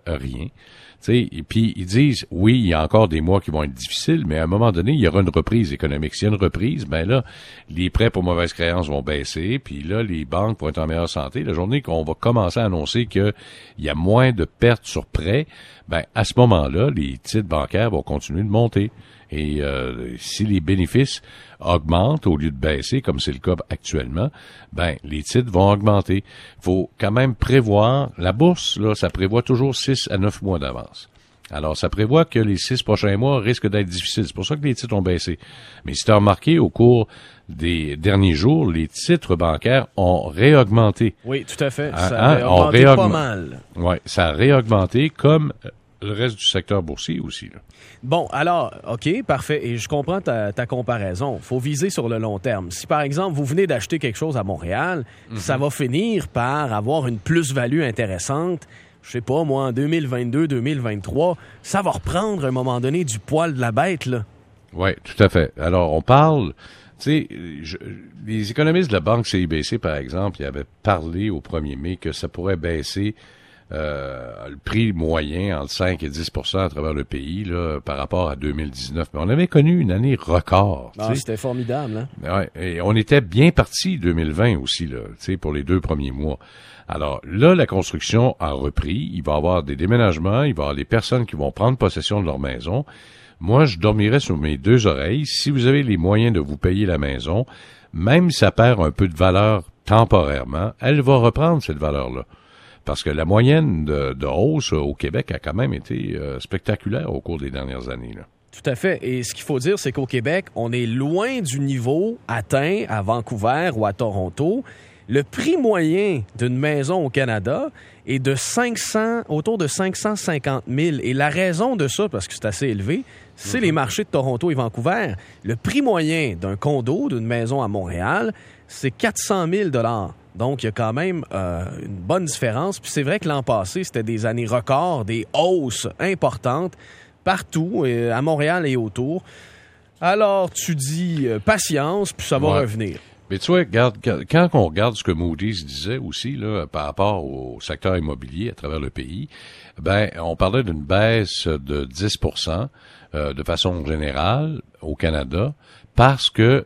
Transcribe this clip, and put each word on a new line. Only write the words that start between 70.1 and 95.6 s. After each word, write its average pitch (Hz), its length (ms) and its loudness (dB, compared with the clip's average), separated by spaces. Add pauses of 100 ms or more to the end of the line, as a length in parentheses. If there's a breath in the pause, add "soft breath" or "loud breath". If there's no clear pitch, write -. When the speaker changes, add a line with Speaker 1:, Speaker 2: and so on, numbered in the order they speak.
Speaker 1:
ils 71 40 -6
avaient 69 220 -8 (180)
parlé 92 460 0
au 80 100 -6
premier 76 340 -6
mai 80 220 -6
que 78 160 -8
ça - 160 -8
pourrait 92 280 -2
baisser, 85 600 -4 (540 soft breath)
euh, 67 800 -8
le 71 80 -14
prix 107 380 0
moyen 80 640 -2
entre 71 120 -8
cinq 92 300 -2
et 76 60 -6
dix 76 220 -8
pour - 160 -8
cent 95 140 -2
à 92 100 0
travers 73 240 -4
le 69 100 -4
pays, 78 400 -8
là, 85 360 -4
par 71 180 -8
rapport 85 320 -2
à 69 60 -4
deux 71 160 -4
mille 73 180 -6
dix-neuf. 65 420 -8
Mais 76 100 -6
on 87 60 -2
avait 160 180 2
connu 160 320 6
une 123 120 0
année 117 280 0
record, 87 760 2
tu 104 80 -12
Speaker 2:
Ah, 110 60 -4
Speaker 1:
sais. 117 80 0
Speaker 2:
c'était 117 200 -6
formidable, 123 720 -6 (140)
hein ? 87 160 -2
Speaker 1:
Ouais, 95 120 -4 (120)
et 87 180 -4
on 101 160 2
était 139 240 4
bien 117 300 4
parti 165 480 0
deux 85 160 2
mille 78 180 0
vingt 104 260 2
aussi, 67 280 -4
là, 62 140 -8 (100)
tu 57 80 -16
sais, 98 180 -6
pour 78 160 -4
les 73 120 -4
deux 87 160 2
premiers 71 320 -4
mois. 69 260 -4 (500 loud breath)
Alors, 73 360 -6
là, 120 300 4
la 160 120 4
construction 101 760 0
a 76 120 -2
repris. 71 600 -2
Il 87 100 -6
va 73 120 0
y - 20 2
avoir 85 260 2
des 69 140 -6
déménagements. 98 680 2
Il 135 100 0
va 76 80 -4
y - 20 -2
avoir 71 100 -2
des 71 120 -4
personnes 117 400 0
qui - 100 -10
vont 71 160 -2
prendre 123 240 2
possession 101 460 0
de - 20 -2
leur 71 140 -2
maison. 69 480 -4 (540 loud breath)
Moi, 117 260 6
je 92 120 0
dormirai 107 420 4
sur 85 180 -2
mes 76 180 0
deux 107 300 4
oreilles. 92 400 0
Si - 240 -2
vous 127 160 2